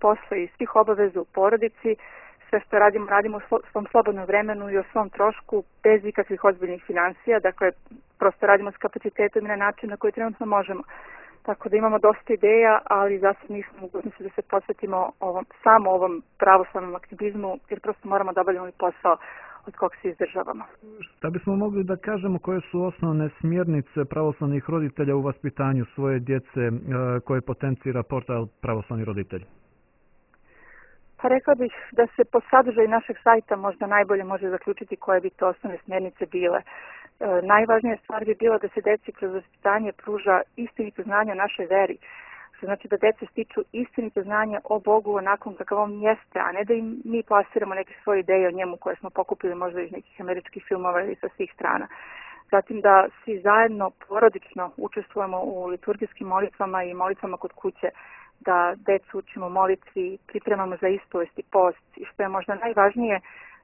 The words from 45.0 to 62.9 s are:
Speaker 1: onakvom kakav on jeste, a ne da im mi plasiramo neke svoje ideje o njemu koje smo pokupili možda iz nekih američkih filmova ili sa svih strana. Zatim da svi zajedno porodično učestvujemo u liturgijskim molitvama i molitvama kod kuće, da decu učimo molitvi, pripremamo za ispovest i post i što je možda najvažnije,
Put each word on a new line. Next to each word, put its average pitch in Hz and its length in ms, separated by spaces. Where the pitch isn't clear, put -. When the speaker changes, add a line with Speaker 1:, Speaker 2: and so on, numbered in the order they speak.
Speaker 1:
onakvom 196 380
kakav 202 240
on 208 140
jeste, 214 380
a 185 120
ne 196 120
da 226 100
im 226 300
mi 226 180
plasiramo 202 520
neke 190 280
svoje 202 180
ideje 190 280
o 175 100
njemu 180 180
koje 180 200
smo - 140
pokupili 185 440
možda 180 260
iz 175 120
nekih - 280
američkih 180 480
filmova 180 340
ili 196 180
sa 190 160
svih 190 180
strana. - 320
Zatim 202 300
da 196 260
svi 208 180
zajedno 208 500
porodično 196 680
učestvujemo 196 640
u 185 240
liturgijskim 202 600
molitvama 190 580
i 180 100
molitvama 185 420
kod - 160
kuće, - 380
da 175 360
decu - 420
učimo 190 300
molitvi, 190 800
pripremamo 196 500
za 190 120
ispovest 185 500
i 196 40
post 180 440
i - 80
što - 180
je 196 60
možda 190 260
najvažnije, 214 640